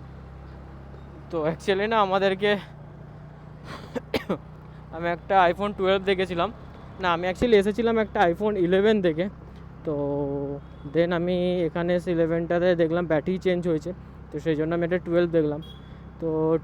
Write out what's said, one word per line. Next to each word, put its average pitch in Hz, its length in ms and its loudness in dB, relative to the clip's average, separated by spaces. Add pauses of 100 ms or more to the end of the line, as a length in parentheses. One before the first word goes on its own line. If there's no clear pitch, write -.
(1300)
তো 170 60 -4 (160)
actually 196 400 0
না 226 40 4 (100)
আমাদেরকে 190 440 2 (1600)
<coughs> - 800 -6
আমি 165 120 -4 (100)
একটা 165 180 -2 (160)
iPhone 202 280 -2
twelve 196 320 4
দেখেছিলাম। 180 380 0 (540)
না, 185 140 2
আমি 170 160 -2
actually 233 300 4
এসেছিলাম 226 420 2
একটা 208 140 -6 (140)
iPhone 208 220 0 (120)
eleven 196 300 4 (100)
দেখে। 165 200 0 (580)
তো 156 100 -2 (1000)
then 170 140 4 (100)
আমি 175 180 0 (300)
এখানে 175 320 -2
এসে 175 140 -4
ইলেভেনটাতে 170 560 2 (140)
দেখলাম 170 240 2
ব্যাটারি 165 320 0
চেঞ্জ 175 320 0
হয়েছে, 160 200 -2 (400)
তো - 140 -8
সেই 160 120 2
জন্য 156 180 0
আমি 170 140 2
একটা 180 180 2
টুয়েলভ 175 240 4
দেখলাম। 151 300 2 (600)
তো 165 80 -4 (360)